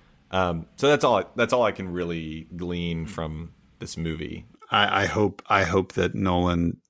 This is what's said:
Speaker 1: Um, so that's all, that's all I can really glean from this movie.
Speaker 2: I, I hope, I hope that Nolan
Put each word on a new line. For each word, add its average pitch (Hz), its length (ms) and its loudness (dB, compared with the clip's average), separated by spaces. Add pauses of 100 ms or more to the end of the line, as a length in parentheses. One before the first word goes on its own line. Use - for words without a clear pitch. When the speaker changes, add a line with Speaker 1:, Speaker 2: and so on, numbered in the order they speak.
(300)
Speaker 1:
Um, 87 460 0
so 139 120 2
that's 147 160 4
all, 110 200 6 (120)
that's 117 180 2
all 123 100 4
I 107 80 4
can 92 200 -6
really 82 640 -6
glean 87 500 -4
from 80 460 -8 (280)
this - 180 -10
movie. 80 480 -6 (240)
Speaker 2:
I, 101 340 2
I - 20 0
hope, 101 440 0
I 98 140 4
hope 90 300 0
that 90 220 0
Nolan 87 640 2 (120)